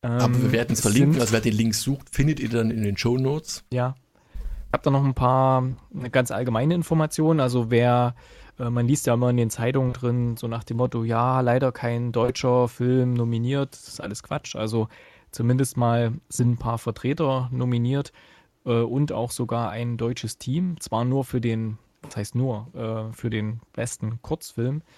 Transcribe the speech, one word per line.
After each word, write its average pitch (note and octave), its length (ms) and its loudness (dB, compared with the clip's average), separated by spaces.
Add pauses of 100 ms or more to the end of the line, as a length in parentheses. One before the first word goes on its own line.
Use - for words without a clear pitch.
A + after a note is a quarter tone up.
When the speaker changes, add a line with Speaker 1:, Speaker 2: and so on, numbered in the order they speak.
Speaker 1:
Aber B2 340 2
wir B2+ 80 2
Speaker 2:
Ähm, B2+ 60 2
Speaker 1:
werden's A2+ 280 0
Speaker 2:
es - 40 -4
Speaker 1:
verlinken, C3 300 6
Speaker 2:
sind C3+ 80 4
Speaker 1:
also A2 120 2
wer A2+ 80 4
den A2 120 2
Link A2 200 2
sucht, - 380 -4
findet C#3+ 280 2
ihr A#2+ 100 -4
dann A2+ 200 0
in A2+ 140 -2
den G2+ 140 -2
Shownotes. C3 720 -2
Speaker 2:
Ja. B2+ 240 -2 (400)
Ich - 380 -8
hab - 100 -2
da D3 80 2
noch C#3 140 4
ein C3 100 2
paar, C3 480 4 (320)
eine A#2+ 160 -8
ganz B2+ 180 2
allgemeine B2 460 0
Information. D#3 640 2
Also B2 320 2
wer, A#2+ 440 4 (440)
äh, A#2+ 100 -4
man A#2+ 180 0
liest C#3+ 180 0
ja B2+ 80 2
immer B2 160 2
in B2 80 4
den A#2 140 2
Zeitungen B2 420 0
drin, A#2+ 420 0
so A#2 120 -8
nach A#2 160 -6
dem A#2 140 -6
Motto, A#2+ 260 0
ja, A#2+ 380 2
leider B2+ 300 2
kein A#2+ 400 -4
deutscher B2 560 2
Film B2 460 2
nominiert, A#2+ 600 -2
das - 140 -20
ist - 140 -16
alles G#3 220 -8
Quatsch. - 320 -8
Also A2 320 -2 (420)
zumindest B2+ 480 0
mal A#2+ 360 2 (140)
sind A#2+ 260 2
ein A#2 40 -2
paar A#2 220 -4
Vertreter C3 720 -2
nominiert, B2 640 -2 (520)
äh, B2 60 -2
und A#2 400 0
auch A#2 180 -4
sogar A#2 400 -4
ein A#2+ 280 -6
deutsches A#2 420 -4
Team. E3+ 400 -2
Zwar A#2 260 -2
nur C3 180 0
für B2+ 160 -2
den, A2+ 380 -2 (240)
was - 160 -12
heißt G#2 180 -6
nur, A#2+ 380 -2
äh, A2 400 -6
für - 160 -4
den A2 320 -4 (120)
besten A#2 500 -6
Kurzfilm, C#3 580 -4 (160)